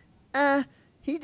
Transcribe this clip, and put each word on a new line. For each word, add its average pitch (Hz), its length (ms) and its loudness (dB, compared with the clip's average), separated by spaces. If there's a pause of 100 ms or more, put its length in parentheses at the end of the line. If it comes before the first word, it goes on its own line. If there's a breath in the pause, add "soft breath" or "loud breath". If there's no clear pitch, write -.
(360)
Eh, 277 280 2 (380)
he, 294 220 -6